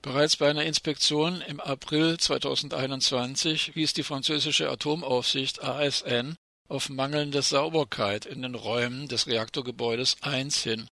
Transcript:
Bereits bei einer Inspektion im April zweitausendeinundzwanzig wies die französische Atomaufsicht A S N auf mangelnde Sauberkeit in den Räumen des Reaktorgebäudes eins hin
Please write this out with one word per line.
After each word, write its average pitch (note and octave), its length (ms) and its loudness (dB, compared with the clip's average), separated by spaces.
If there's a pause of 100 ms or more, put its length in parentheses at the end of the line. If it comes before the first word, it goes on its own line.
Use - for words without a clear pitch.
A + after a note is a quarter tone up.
Bereits C#3+ 360 2
bei C#3+ 120 6
einer D3 160 2
Inspektion D#3 760 0
im F#3 180 -10
April D#3 580 0
zweitausendeinundzwanzig C3+ 1600 0
wies D3+ 180 0
die D#3 80 -2
französische C#3+ 720 0
Atomaufsicht C3+ 920 0
A C#3 200 0
S C#3 180 2
N B2+ 340 -2 (320)
auf C#3 220 -4
mangelnde C#3+ 520 0
Sauberkeit C#3 840 2
in A#2+ 160 -10
den B2+ 140 -6
Räumen A#2+ 520 -2
des B2 200 0
Reaktorgebäudes A#2 920 0
eins C#3 420 -2
hin A2+ 240 -2 (100)